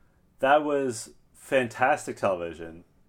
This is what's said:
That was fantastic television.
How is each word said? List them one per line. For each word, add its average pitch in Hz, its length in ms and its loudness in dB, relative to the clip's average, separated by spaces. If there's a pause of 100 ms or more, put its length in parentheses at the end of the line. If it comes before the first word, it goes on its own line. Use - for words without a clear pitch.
(400)
That 147 240 4
was 139 480 -2 (240)
fantastic 127 800 0
television. 85 680 -4 (240)